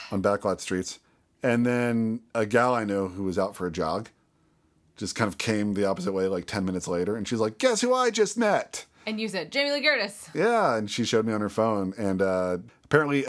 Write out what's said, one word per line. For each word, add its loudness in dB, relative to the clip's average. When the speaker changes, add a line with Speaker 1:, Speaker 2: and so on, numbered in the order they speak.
Speaker 1:
on -2
back 2
lot -2
streets. -6
And 2
then 0
a 0
gal 4
I 0
know 0
who -6
was -2
out -2
for -4
a -6
jog -4
just -6
kind 2
of -8
came 0
the 2
opposite -2
way, 0
like, -4
ten -4
minutes -4
later. -2
And -6
she's -2
like, -2
"Guess 2
who 2
I 2
just 0
met?" 0
Speaker 2:
And -6
you -4
said, -6
"Jamie 0
Lee 0
Curtis." -2
Speaker 1:
Yeah, 4
and -2
she 0
showed 4
me -2
on 0
her -2
phone. 0
And, 0
uh, 2
apparently 4